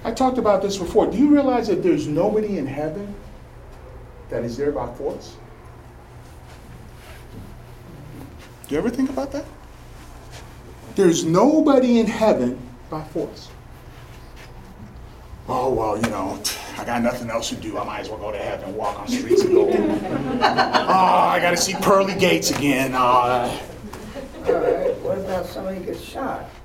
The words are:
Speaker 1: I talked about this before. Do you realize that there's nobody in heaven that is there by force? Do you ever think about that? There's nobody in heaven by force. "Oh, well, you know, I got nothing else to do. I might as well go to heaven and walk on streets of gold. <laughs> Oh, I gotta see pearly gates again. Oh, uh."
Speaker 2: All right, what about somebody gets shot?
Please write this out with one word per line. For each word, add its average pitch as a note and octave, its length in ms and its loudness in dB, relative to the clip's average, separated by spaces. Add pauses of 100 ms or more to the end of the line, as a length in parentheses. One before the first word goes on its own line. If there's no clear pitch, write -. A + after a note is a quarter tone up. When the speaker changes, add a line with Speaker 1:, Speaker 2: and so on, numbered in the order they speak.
Speaker 1:
I A#3 80 -2
talked B3+ 280 2
about G3 240 4
this G3 140 -2
before. F3+ 280 4
Do F3+ 120 -2
you D4 100 6
realize C4 400 6
that F#3+ 160 0
there's D3+ 240 4
nobody G3+ 500 2
in C3+ 80 -2
heaven D#3 480 -6 (1160)
that A#2 140 -4
is A#2+ 140 -6
there C#3+ 140 0
by B2+ 240 -4
force? - 400 -8 (3250)
Do C3+ 80 -2
you D#3 40 2
ever G#3 100 0
think C4 200 0
about C#4 240 -4
that? C#4+ 120 -6 (1500)
There's F3 280 4
nobody B3+ 760 6
in G#3+ 80 4
heaven C3 500 2 (320)
by D#3 140 -8
force. - 460 -8 (2000)
"Oh, - 240 0
well, A2 260 0
you A2+ 120 0
know, G2 300 -4 (380)
I G#2+ 80 -8
got A#2+ 160 -2
nothing A#2 280 -2
else A2+ 200 -2
to B2 60 -6
do. G#2 220 -8
I G2+ 60 -4
might G#2 160 -6
as F#2+ 100 -10
well - 100 -10
go G#2 120 -6
to G2+ 60 -6
heaven - 320 -6
and G#2+ 80 -8
walk - 220 -4
on - 80 -10
streets F4 360 2
of F#4 80 2
gold. - 240 6
<laughs> - 680 0
Oh, F#3 920 4
I F3+ 60 2
gotta F3 180 2
see F#3 180 0
pearly F#3+ 400 4
gates E3 360 4
again. C3+ 440 2
Oh, - 20 2
uh." B2 600 4 (880)
Speaker 2:
All A#4+ 60 4
right, - 460 2
what F#3+ 200 -2
about F#3 260 -2
somebody F#3+ 400 -6
gets - 160 -6
shot? - 440 -6 (200)